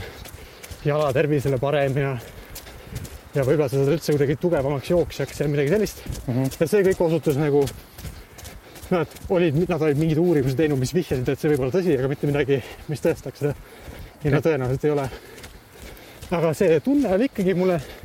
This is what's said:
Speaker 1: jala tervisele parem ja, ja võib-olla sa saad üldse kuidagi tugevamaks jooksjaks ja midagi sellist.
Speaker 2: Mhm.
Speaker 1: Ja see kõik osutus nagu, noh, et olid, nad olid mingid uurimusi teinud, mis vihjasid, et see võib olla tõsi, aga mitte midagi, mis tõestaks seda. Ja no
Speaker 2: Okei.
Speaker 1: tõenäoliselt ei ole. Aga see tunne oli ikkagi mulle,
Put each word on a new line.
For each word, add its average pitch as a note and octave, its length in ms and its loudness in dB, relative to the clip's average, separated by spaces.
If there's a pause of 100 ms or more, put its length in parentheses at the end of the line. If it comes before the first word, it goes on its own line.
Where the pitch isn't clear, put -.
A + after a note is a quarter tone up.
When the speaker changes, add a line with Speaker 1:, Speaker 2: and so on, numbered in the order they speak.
(840)
Speaker 1:
jala D3 280 0
tervisele C#3 480 2
parem C#3 360 0
ja, C#3 140 0 (1200)
ja C3+ 120 0
võib-olla C#3+ 240 2
sa B2+ 80 0
saad C#3 160 4
üldse D#3+ 200 0
kuidagi C#3+ 240 2
tugevamaks C#3+ 540 0
jooksjaks D#3+ 500 0
ja D3 80 0
midagi D3 240 2
sellist. G3+ 280 -2 (240)
Speaker 2:
Mhm. C3 240 0 (100)
Speaker 1:
Ja E3 100 2
see G3+ 160 4
kõik F#3 200 4
osutus D#3+ 340 2
nagu, D3 220 4 (1300)
noh, F3 160 2
et - 100 -18 (140)
olid, E3+ 400 4
nad D#3+ 160 0
olid D3 160 2
mingid D#3+ 180 2
uurimusi D3 400 2
teinud, D3 220 2
mis B2+ 160 -2
vihjasid, C#3+ 320 -2
et C3+ 100 0
see D3+ 140 2
võib C3 140 0
olla B2+ 100 0
tõsi, F3 180 2
aga C3 160 0
mitte D3 160 -4
midagi, C#3 320 2 (300)
mis D3 160 -4
tõestaks C#3+ 400 -2
seda. C#3+ 100 0 (680)
Ja C#3+ 80 2
no D3+ 80 4
Speaker 2:
Okei. E3+ 80 2
Speaker 1:
tõenäoliselt C3+ 400 0
ei D3 80 2
ole. C3+ 100 -2 (1300)
Aga E3 240 2
see E3 240 6
tunne C4+ 320 2
oli A3 160 2
ikkagi F#3+ 240 0
mulle, F3+ 220 2 (300)